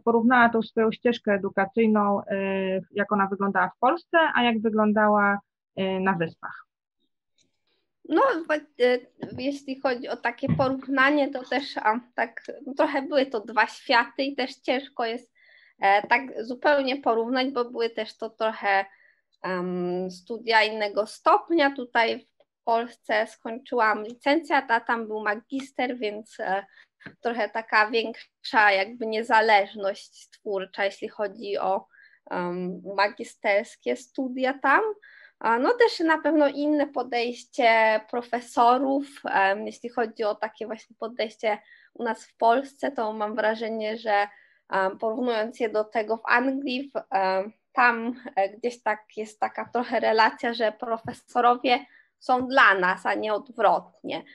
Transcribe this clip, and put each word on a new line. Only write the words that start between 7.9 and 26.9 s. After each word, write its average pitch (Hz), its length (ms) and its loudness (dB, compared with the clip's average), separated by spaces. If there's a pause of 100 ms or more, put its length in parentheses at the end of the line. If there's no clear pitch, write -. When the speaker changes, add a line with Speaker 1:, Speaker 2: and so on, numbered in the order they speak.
Speaker 2:
No, 320 140 4 (260)
wa-, 302 360 -2
y, 247 220 2 (320)
jeśli 269 420 -6
chodzi 254 280 -4
o 247 80 -6
takie 240 320 -4
porównanie, 269 800 2
to 269 160 -8
też, - 340 -4
a, 220 220 0 (140)
tak, 233 280 -6 (240)
no, 262 80 -10
trochę 294 280 0
były 277 240 0
to 254 140 -6
dwa 220 260 0
światy - 560 0
i 277 140 -6
też 254 180 -6
ciężko 262 500 -6
jest, 233 280 -8 (480)
e, 202 260 4
tak 240 380 0
zupełnie 262 520 0
porównać, 254 540 0
bo 247 140 -2
były 233 260 -4
też 220 260 -10
to 220 140 -10
trochę, 220 540 -2 (580)
em, 180 680 -4
studia 226 520 0
innego 214 440 -2
stopnia. 330 720 2
Tutaj 240 440 -2
w - 440 -20
Polsce 233 640 -2
skończyłam 226 760 -2
licencjat, 277 680 0
a 233 100 2
tam 233 260 -4
był 214 160 -6
magister, 254 760 -4
więc, 214 420 -8
e, 196 260 -4 (540)